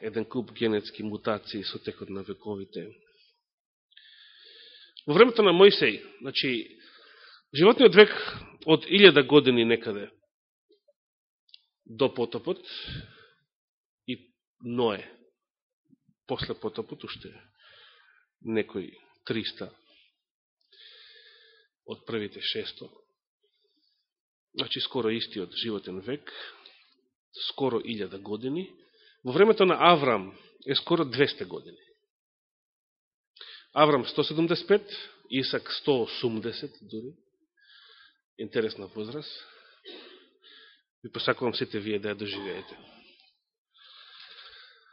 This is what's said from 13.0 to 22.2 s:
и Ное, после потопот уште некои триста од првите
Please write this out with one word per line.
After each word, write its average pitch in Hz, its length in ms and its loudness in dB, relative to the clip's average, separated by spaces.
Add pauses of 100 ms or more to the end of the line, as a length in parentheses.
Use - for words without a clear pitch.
и 123 100 -8 (440)
Ное, 120 440 -4 (1200)
после - 280 -8
потопот - 480 -10
уште - 260 -16 (1120)
некои 107 560 -6 (280)
триста 104 440 -8 (2250)
од 110 200 -16
првите 107 360 -8